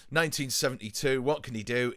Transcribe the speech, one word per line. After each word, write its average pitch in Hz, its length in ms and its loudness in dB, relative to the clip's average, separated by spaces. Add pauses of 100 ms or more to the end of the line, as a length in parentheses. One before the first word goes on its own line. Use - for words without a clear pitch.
nineteen 151 400 0
seventy-two. 131 720 0
What 147 220 0
can 123 100 -10
he 110 80 -4
do? 120 360 0